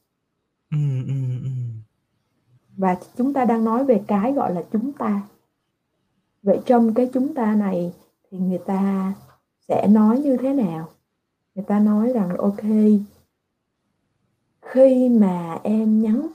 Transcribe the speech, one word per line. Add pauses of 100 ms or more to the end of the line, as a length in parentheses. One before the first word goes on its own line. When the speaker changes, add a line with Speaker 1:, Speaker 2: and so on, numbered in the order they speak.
(720)
Speaker 1:
Ừ, (300)
ừ, (300)
ừ. (1300)
Speaker 2:
Và (200)
chúng
ta
đang
nói
về
cái
gọi
là
chúng
ta. (1200)
Vậy
trong
cái
chúng
ta
này (380)
thì
người
ta (540)
sẽ
nói
như
thế
nào? (680)
Người
ta
nói
rằng,
ok, (2000)
khi
mà
em
nhắn